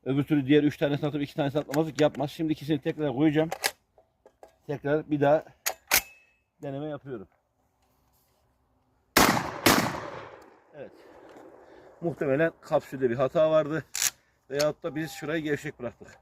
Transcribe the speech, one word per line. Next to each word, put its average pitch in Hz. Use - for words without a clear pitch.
Öbür 135
türlü 143
diğer 147
üç 147
tane 143
satıp 147
iki -
tane 139
satlamazlık 143
yapmaz. 147
Şimdi 160
ikisini 147
tekrar 151
koyacağım. 156
Tekrar 143
bir 147
daha 143
deneme 143
yapıyorum. 131
Evet. 127
Muhtemelen 160
kapsülde 135
bir 117
hata 156
vardı. 156
Veyahut 147
da 160
biz 156
şurayı 160
gevşek 147
bıraktık. 120